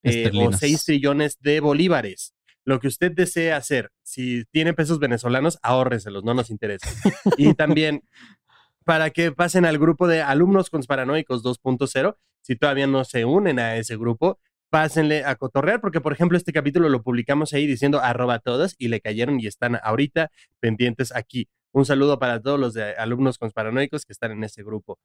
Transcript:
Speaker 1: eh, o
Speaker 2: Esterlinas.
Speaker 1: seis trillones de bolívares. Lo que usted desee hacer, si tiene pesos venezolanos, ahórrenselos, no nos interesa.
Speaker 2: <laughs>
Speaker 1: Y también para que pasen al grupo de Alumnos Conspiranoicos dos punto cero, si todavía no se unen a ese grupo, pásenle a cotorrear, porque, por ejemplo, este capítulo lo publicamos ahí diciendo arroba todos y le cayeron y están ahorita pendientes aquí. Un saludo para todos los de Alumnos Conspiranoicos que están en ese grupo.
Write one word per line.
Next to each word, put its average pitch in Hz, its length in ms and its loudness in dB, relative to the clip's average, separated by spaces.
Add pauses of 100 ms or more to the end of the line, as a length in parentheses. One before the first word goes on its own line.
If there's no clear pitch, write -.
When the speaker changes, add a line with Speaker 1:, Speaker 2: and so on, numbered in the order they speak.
Speaker 1:
eh, - 60 0
o - 20 2
Speaker 2:
Esterlinas. 113 500 2
Speaker 1:
seis 151 240 2
trillones 143 560 0
de 147 200 2
bolívares. 147 720 0 (320)
Lo 131 120 2
que 135 100 -2
usted 175 220 -2
desee 165 440 0
hacer, 135 360 -4 (120)
si 123 480 -6
tiene 160 240 2
pesos 156 240 0
venezolanos, 131 640 0
ahórrenselos, 113 640 0
no 117 100 0
nos 117 160 -2
interesa. 104 400 -8
Speaker 2:
<laughs> - 480 0
Speaker 1:
Y 147 160 6
también 156 480 0 (840)
para 160 240 2
que 170 240 0
pasen 175 320 2
al 156 140 2
grupo 160 300 4
de 165 120 2
Alumnos 175 480 4
Conspiranoicos 131 760 -4
dos 123 160 -2
punto 131 280 -2
cero, 143 320 -2 (240)
si 127 120 -4
todavía 139 320 0
no 135 200 2
se 120 180 -2
unen 156 340 2
a 113 180 -2
ese 113 200 -6
grupo, 117 420 -2 (320)
pásenle 156 540 2
a 135 120 -2
cotorrear, 147 440 0
porque, 165 200 -2
por 151 120 -4
ejemplo, 175 240 2
este 170 160 -2
capítulo 151 360 2
lo 127 160 2
publicamos 139 480 0
ahí 147 120 0
diciendo 139 360 2
arroba 123 400 0
todos 135 360 -2
y 123 120 -4
le 113 120 -2
cayeron 120 380 -2
y 110 80 -4
están 120 340 -4
ahorita 143 520 -2 (260)
pendientes 117 560 0
aquí. 120 340 -8 (220)
Un 135 140 4
saludo 139 340 2
para 117 240 -2
todos 143 160 -2
los 120 160 -2
de 104 220 -6
Alumnos 123 420 -2
Conspiranoicos 117 680 -4
que - 80 -20
están 110 200 -8
en 107 100 -8
ese 107 220 -12
grupo. 104 400 -12